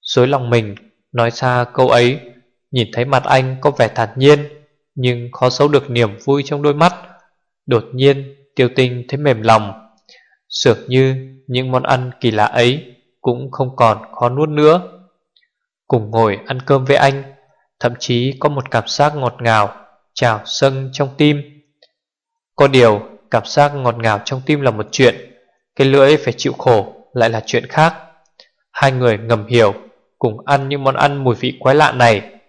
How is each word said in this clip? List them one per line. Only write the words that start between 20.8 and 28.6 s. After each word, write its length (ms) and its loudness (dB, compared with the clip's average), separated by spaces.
trong 240 -4
tim. 240 2
Có 120 4
điều, 340 4
cảm 140 -2
giác 300 0
ngọt 220 -2
ngào 280 -2
trong 200 -8
tim 160 0
là 100 0
một 200 -8
chuyện, 240 2
cái 120 2
lưỡi 300 6
phải 200 -4
chịu 160 -4
khổ 400 0
lại 160 2
là 160 -6
chuyện 220 -4
khác. 280 0